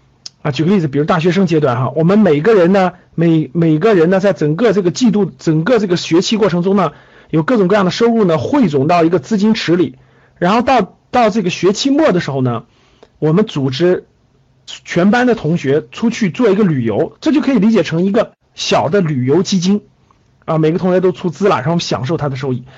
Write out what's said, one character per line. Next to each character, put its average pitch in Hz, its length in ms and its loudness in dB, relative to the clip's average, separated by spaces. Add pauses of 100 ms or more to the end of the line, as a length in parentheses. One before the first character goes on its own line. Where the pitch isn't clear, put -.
(420)
啊， 156 80 -6
举 143 140 -4
个 175 80 0
例 208 80 2
子， 151 80 0
比 135 100 -6
如 143 60 0
大 175 160 0
学 170 120 0
生 190 140 0
阶 160 140 0
段 127 180 0
哈， 123 140 -2
我 160 120 -2
们 185 140 2
每 160 240 2
个 226 140 2
人 175 160 4
呢， 185 220 2 (200)
每， 165 400 0
每 165 240 2
个 214 160 2
人 170 160 4
呢， 190 100 2
在 196 140 2
整 151 220 -2
个 214 180 2
这 202 80 0
个 175 80 -2
季 226 220 2
度、 196 140 0
整 160 380 -2
个 240 140 2
这 208 80 -2
个 175 120 -2
学 165 260 0
期 233 120 -2
过 202 140 0
程 170 140 -2
中 190 120 0
呢， 180 180 -2 (360)
有 156 140 0
各 247 140 0
种 190 100 2
各 196 80 2
样 196 100 2
的 175 60 -2
收 233 160 0
入 226 180 2
呢， 160 140 0
汇 254 300 0
总 143 180 0
到 175 160 2
一 160 60 2
个 175 100 0
资 - 180 -4
金 214 160 2
池 175 220 -2
里， 170 220 -2 (400)
然 180 160 0
后 233 80 2
到， 247 360 -2 (140)
到 240 180 2
这 202 140 -2
个 175 60 -4
学 180 240 0
期 277 160 -2
末 285 240 2
的 175 80 0
时 147 100 -8
候 135 100 -4
呢， 120 240 -4 (540)
我 151 140 0
们 208 120 2
组 135 240 -4
织 170 380 -2 (580)
全 - 460 -2
班 247 160 2
的 233 80 2
同 165 220 -2
学 151 320 -2
出 - 200 -4
去 190 220 -2
做 240 180 0
一 185 60 2
个 220 80 2
旅 147 200 0
游， 113 380 -4
这 311 100 0
就 285 80 2
可 269 140 0
以 233 60 2
理 214 120 4
解 190 120 2
成 165 220 -2
一 196 60 0
个 208 220 -2 (220)
小 - 340 -2
的 202 100 0
旅 151 260 -2
游 156 180 2
基 190 160 -2
金 196 260 0 (600)
啊， 160 120 -2
每 160 140 2
个 175 80 -2
同 185 120 -2
学 185 80 2
都 180 120 2
出 180 180 -6
资 190 180 -2
了， 160 140 0
然 139 80 -4
后 170 100 0
享 127 260 -6
受 156 120 -2
他 147 120 -4
的 135 60 -6
收 131 160 -6
益。 127 140 -8 (120)